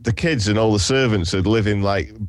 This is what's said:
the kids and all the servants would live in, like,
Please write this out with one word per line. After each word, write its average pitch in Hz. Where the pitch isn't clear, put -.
the 117
kids 139
and 107
all 110
the 104
servants 107
would 95
live 107
in, 101
like, 98